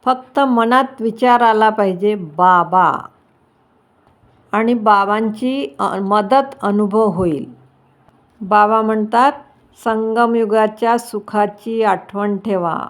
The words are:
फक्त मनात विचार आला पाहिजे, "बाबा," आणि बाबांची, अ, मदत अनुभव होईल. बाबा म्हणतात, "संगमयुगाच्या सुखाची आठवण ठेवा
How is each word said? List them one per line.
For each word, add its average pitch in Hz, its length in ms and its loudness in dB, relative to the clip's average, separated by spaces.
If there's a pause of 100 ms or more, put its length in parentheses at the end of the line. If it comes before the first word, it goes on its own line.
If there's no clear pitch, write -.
फक्त 254 360 -2
मनात 254 600 0
विचार 240 400 2
आला 220 300 4
पाहिजे, 202 440 0
"बाबा," 175 920 2 (1500)
आणि 226 220 0
बाबांची, 214 1040 0
अ, 202 200 -4
मदत 208 640 0
अनुभव 208 440 0
होईल. 180 480 -4 (840)
बाबा 208 420 2
म्हणतात, 220 500 0 (520)
"संगमयुगाच्या 220 1120 0
सुखाची 208 840 -4
आठवण 202 540 -2
ठेवा 185 420 -4 (120)